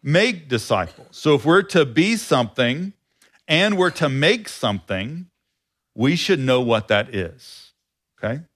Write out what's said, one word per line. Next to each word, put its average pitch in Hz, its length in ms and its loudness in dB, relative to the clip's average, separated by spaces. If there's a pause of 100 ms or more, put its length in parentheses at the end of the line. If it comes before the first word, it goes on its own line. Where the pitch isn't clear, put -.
make 170 460 0
disciples. 104 600 -4
So - 240 2
if 139 100 0
we're 170 200 6
to 165 200 2
be 165 320 0
something 135 800 -2 (520)
and 190 300 2
we're 180 140 2
to 156 180 -2
make 160 400 0
something, 107 800 -6 (680)
we 139 220 0
should 170 240 0
know 127 220 2
what 113 260 0
that 104 260 0
is, - 600 -10 (440)
okay? 131 260 -8 (120)